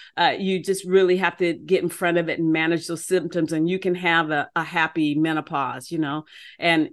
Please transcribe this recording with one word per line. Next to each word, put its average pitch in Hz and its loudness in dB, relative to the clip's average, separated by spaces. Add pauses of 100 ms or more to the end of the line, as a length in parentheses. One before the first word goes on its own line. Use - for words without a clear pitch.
(160)
uh, 165 2
you 190 -2
just 185 -4
really 180 4
have 175 0
to 175 2
get 180 0
in 175 0
front 175 0
of 165 0
it - -4
and 165 0
manage 160 0
those 165 -8
symptoms, 170 -2
and 160 0
you 185 0
can 185 -2
have 170 0
a, 143 -2
a 165 -2
happy 160 0
menopause, 151 -4
you 165 -6
know, 151 -4 (340)
and 160 2